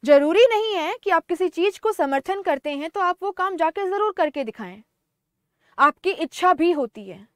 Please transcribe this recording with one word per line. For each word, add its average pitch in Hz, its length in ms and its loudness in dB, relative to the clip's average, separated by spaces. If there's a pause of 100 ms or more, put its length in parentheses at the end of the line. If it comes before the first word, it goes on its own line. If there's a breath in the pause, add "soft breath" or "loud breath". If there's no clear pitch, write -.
जरूरी 294 420 6
नहीं 440 280 2
है 349 280 -4
कि 403 80 -2
आप 330 160 0
किसी 359 220 -2
चीज 359 300 -2
को 440 140 -2
समर्थन 294 500 -4
करते 294 280 -2
हैं 294 200 -8
तो 403 100 -6
आप 359 220 -2
वो 392 100 -4
काम 370 240 -4
जाके 330 280 -2
जरूर 403 280 -2
करके 302 320 -2
दिखाएं, 214 380 -14 (960)
आपकी 294 320 2
इच्छा 359 420 0
भी 330 200 2
होती 233 360 -6
है। 190 280 -18